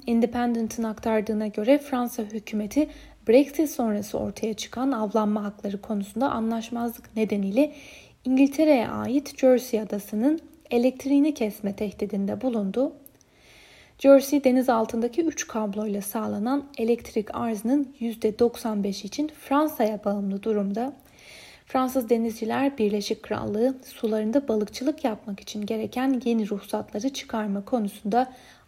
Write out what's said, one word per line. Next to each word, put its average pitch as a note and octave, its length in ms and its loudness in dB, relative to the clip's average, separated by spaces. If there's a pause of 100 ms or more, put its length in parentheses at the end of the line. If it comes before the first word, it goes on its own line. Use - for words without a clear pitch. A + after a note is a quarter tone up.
Independent'ın A#3 760 0
aktardığına A3 640 -2
göre G#3+ 300 4
Fransa B3 460 -4
hükümeti G#3+ 680 -2 (380)
Brexit C#4+ 420 6
sonrası G#3+ 480 -2
ortaya G#3+ 360 -4
çıkan B3+ 380 -4
avlanma G#3+ 520 0
hakları G3+ 380 -8
konusunda A3 500 -2
anlaşmazlık A3+ 840 -4
nedeniyle G#3+ 580 2 (520)
İngiltere'ye C#4 640 4
ait A3 520 -4
Jersey B3+ 400 4
adasının G#3+ 600 -2 (320)
elektriğini C4+ 640 4
kesme G3+ 420 -4
tehdidinde G3+ 680 -4
bulundu. A#3 520 0 (1080)
Jersey C#4 440 6
deniz B3+ 260 4
altındaki A#3 520 0
üç D#4+ 260 -2
kabloyla G#3 540 -4
sağlanan G#3+ 640 -2 (100)
elektrik A3+ 580 0
arzının A#3+ 640 0
yüzde A3 400 -2
doksan A3+ 440 0
beş G3+ 220 -4
için D4+ 340 -4
Fransa'ya C4+ 680 0
bağımlı G3+ 380 -2
durumda. G#3 500 -2 (720)
Fransız B3+ 440 0
denizciler A#3 680 0
Birleşik G#3 460 0
Krallığı A3 520 0 (100)
sularında A3 600 0
balıkçılık A3 580 -2
yapmak G#3+ 340 -4
için - 260 -8
gereken A3+ 600 -2
yeni A3+ 240 2
ruhsatları G#3+ 600 -4
çıkarma G#3 560 -4
konusunda A3+ 680 -2 (340)